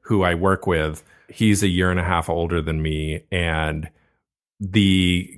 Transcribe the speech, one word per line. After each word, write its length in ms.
who 200
I 140
work 320
with, 360
he's 340
a 40
year 220
and 100
a 40
half 260
older 320
than 180
me. 520
And 580
the 640